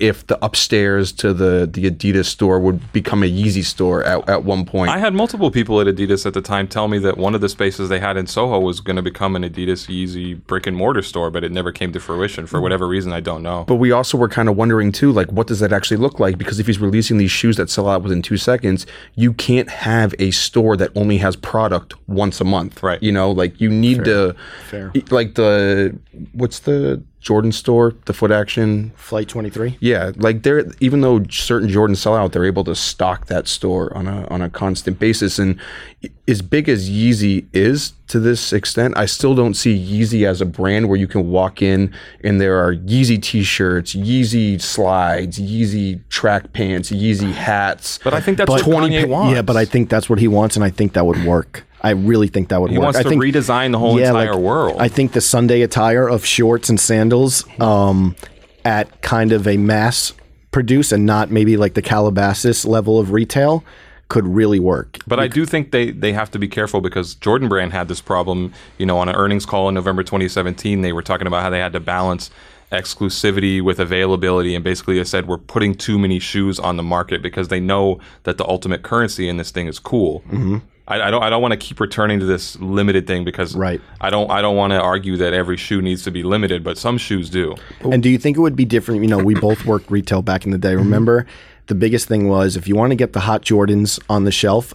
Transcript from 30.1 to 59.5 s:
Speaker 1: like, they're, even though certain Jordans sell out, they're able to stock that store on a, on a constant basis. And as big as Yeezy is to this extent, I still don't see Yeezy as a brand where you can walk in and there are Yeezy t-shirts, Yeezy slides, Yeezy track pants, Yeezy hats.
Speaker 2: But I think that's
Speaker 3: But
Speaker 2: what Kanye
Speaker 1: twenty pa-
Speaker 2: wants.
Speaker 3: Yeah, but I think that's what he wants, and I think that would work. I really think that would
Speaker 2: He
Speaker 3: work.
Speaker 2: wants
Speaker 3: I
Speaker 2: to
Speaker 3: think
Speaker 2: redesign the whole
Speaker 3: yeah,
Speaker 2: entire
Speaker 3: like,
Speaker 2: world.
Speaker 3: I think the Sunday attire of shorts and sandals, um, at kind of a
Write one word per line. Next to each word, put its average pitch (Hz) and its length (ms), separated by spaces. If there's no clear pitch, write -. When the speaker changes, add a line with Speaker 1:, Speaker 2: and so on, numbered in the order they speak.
Speaker 1:
like, 110 260
they're, 143 240
even 135 220
though 123 280
certain 110 400
Jordans 101 280
sell 107 180
out, 98 160
they're 87 140
able 95 180
to 85 100
stock - 540
that 90 200
store 92 480
on 92 120
a, 98 220
on 90 120
a 87 80
constant 92 480
basis. 107 400
And 95 200
as 104 140
big 143 260
as 98 220
Yeezy 104 640
is 113 400
to 120 120
this 117 320
extent, 113 460
I 104 80
still 135 300
don't 120 180
see 107 240
Yeezy 104 500
as 92 140
a 92 60
brand 98 420
where 98 80
you 95 100
can 90 220
walk 92 320
in 95 320
and 101 180
there 95 240
are 90 100
Yeezy 110 460
t-shirts, 95 720
Yeezy 107 640
slides, 90 800
Yeezy 101 680
track - 440
pants, 95 360
Yeezy 101 440
hats. - 720
Speaker 2:
But 135 120
I 160 40
think 196 200
that's 196 80
Speaker 3:
But 135 180
Speaker 2:
what 156 120
Kanye 156 120
Speaker 1:
twenty 156 140
pa- 143 80
Speaker 2:
wants. 135 240
Speaker 3:
Yeah, 120 80
but 113 140
I 113 80
think 117 240
that's 110 200
what 113 80
he 113 100
wants, 104 280
and 107 100
I 95 60
think 101 220
that 87 120
would 85 180
work. 85 420
I 107 80
really 104 360
think 92 220
that 92 120
would 90 80
Speaker 2:
He 117 80
Speaker 3:
work. 135 60
Speaker 2:
wants 139 160
Speaker 3:
I 123 40
Speaker 2:
to 135 60
Speaker 3:
think 131 140
Speaker 2:
redesign 131 480
the 113 80
whole 117 200
Speaker 3:
yeah, 127 100
Speaker 2:
entire 110 260
Speaker 3:
like, 90 80
Speaker 2:
world. 113 360
Speaker 3:
I 120 80
think 135 260
the 120 80
Sunday 120 420
attire 117 440
of 120 160
shorts 117 460
and 107 100
sandals, 120 640
um, 98 560
at 107 380
kind 110 300
of 104 160
a 101 100